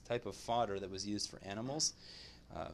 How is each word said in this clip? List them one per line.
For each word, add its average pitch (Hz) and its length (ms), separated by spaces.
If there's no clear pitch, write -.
type 117 220
of 95 80
fodder 113 440
that 95 100
was 95 160
used 104 220
for - 160
animals, 123 500
uh, - 180